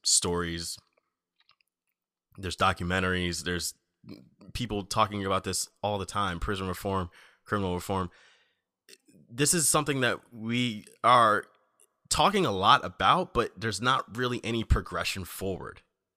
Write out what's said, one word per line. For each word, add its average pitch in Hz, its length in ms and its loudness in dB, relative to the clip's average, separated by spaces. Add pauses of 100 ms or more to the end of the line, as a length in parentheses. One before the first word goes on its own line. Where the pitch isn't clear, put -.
stories, 85 760 0 (1600)
there's 92 180 -8
documentaries, 90 880 0
there's 87 300 -4 (760)
people 107 320 -4
talking 101 420 0
about 95 180 0
this - 240 -4 (140)
all 104 160 0
the 92 80 -6
time, 95 320 -4
prison 95 300 -4
reform, 92 420 -4 (340)
criminal 98 300 -2
reform. 90 360 -4 (1200)
This 139 260 0
is 160 140 2
something 147 320 2
that 117 200 0 (120)
we 117 540 -4 (160)
are 113 420 6 (640)
talking 190 380 2
a 113 60 0
lot 104 320 6
about, 113 500 2
but 113 240 0
there's 98 220 -4
not 123 360 0
really 123 280 -2
any 113 200 -2
progression 90 600 -2
forward. 85 560 -8 (360)